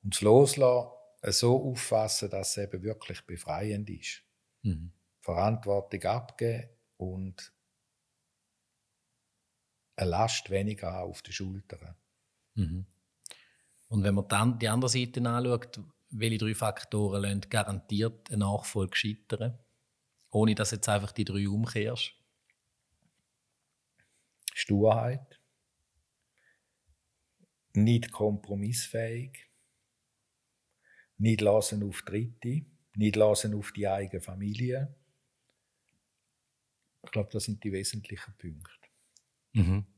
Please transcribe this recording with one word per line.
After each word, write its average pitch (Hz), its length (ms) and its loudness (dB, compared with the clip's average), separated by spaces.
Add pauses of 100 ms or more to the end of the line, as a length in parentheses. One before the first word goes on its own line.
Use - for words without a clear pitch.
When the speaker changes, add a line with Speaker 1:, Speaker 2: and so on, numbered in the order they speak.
Speaker 1:
Und 98 120 -4
das - 80 -2
Loslassen 123 680 6 (300)
so 127 480 2
auffassen, 110 600 -2
dass 98 260 -4
es 101 80 -4
eben 95 180 -8
wirklich 104 440 -8
befreiend 101 640 -6
ist. - 320 -12 (400)
Speaker 2:
Mhm. 87 300 -2 (280)
Speaker 1:
Verantwortung 101 840 0
abgeben 117 640 -4 (280)
und 92 560 -10 (2500)
eine 92 140 0
Last 107 400 0
weniger 98 420 -2
haben 90 180 -8
auf - 120 -16
den 95 100 -16
Schultern. 92 640 -10 (580)
Speaker 2:
Mhm. 92 320 -2 (1000)
Und 104 160 2
wenn 101 100 4
man 98 140 0
dann 113 300 4
die 113 100 0
andere 120 220 2
Seite 123 360 -2
anschaut, 120 540 -2 (300)
welche 110 280 0
drei 107 160 0
Faktoren 104 680 0
lassen 101 260 0
garantiert 104 840 -2
eine 104 80 -4
Nachfolge 101 580 -2
scheitern, 107 640 -4 (720)
ohne 107 240 6
dass 104 160 0
jetzt 107 180 -2
einfach 104 240 0
die 107 120 -2
drei 98 240 -2
umkehrst? 113 640 -2 (2500)
Speaker 1:
Sturheit, 113 880 2 (2250)
nicht 117 340 6
kompromissfähig, 113 1400 -4 (1700)
nicht 110 220 4
lassen 104 420 4
auf 101 200 -6
Dritte, 120 640 -4 (280)
nicht 107 220 4
lassen 107 380 6
auf 104 180 -6
die 101 140 -4
eigene 95 340 -2
Familie. 120 760 -4 (2000)
Ich - 60 -18
glaube, 104 220 -2
das 107 120 -4
sind 104 180 -6
die 101 100 -4
wesentlichen 98 640 -6
Punkte. 80 520 -16 (640)
Speaker 2:
Mhm. 98 340 4 (120)